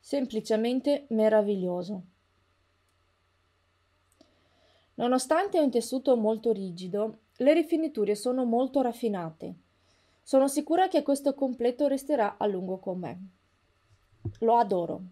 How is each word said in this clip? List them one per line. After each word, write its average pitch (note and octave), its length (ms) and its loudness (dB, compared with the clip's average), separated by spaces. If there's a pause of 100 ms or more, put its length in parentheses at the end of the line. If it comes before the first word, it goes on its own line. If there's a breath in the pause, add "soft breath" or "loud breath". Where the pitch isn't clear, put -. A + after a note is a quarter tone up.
Semplicemente B3+ 1000 0
meraviglioso. G3+ 920 0 (3000 soft breath)
Nonostante C#4+ 640 0
è D#4+ 40 4
un C#4+ 80 4
tessuto B3 460 0
molto A3 380 0
rigido, G3 640 -6 (180)
le C4+ 180 4
rifiniture D#4 640 0
sono B3 300 -2
molto B3+ 340 0
raffinate. F#3+ 760 -4 (680)
Sono C4+ 240 4
sicura D4+ 400 2
che D#4+ 160 2
questo C#4 300 0
completo B3+ 540 0
resterà C4+ 500 0
a - 80 -4
lungo F#3 320 -4
con F#3 220 -8
me. F3 200 -10 (1200)
Lo A3+ 160 4
adoro. F#3+ 460 0 (100)